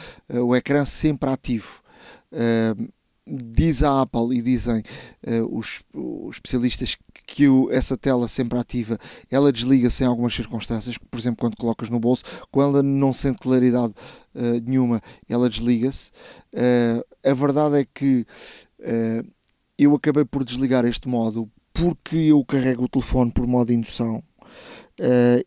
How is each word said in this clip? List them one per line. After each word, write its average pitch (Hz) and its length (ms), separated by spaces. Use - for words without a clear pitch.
eh, 120 120
o 123 160
ecrã 139 300
sempre 143 460
ativo. - 500
Eh, 113 440
diz 135 580
a 139 180
Apple 120 360
e 117 40
dizem, 117 420
eh, 113 260
os, - 340
os 123 420
especialistas 123 640
que 143 200
o, 131 240
essa 127 240
tela 123 320
sempre 123 300
ativa, 117 400
ela 139 220
desliga-se 123 520
em 127 40
algumas 120 260
circunstâncias, 113 640
por - 220
exemplo, 117 220
quando 117 140
colocas 113 360
no 120 80
bolso, 120 240
quando 143 260
ela 139 40
não 139 320
sente 131 240
claridade, 123 560
eh, 120 320
nenhuma, 123 340
ela 123 180
desliga-se. 120 600
Eh, 120 540
a 135 120
verdade 143 460
é 123 120
que, 131 320
eh, 113 440
eu 143 160
acabei 147 320
por 135 180
desligar 127 420
este 120 220
modo 113 400
porque 165 440
eu 156 280
carrego 127 420
o - 40
telefone 123 420
por 123 140
modo 123 260
indução, 113 520
eh, 123 500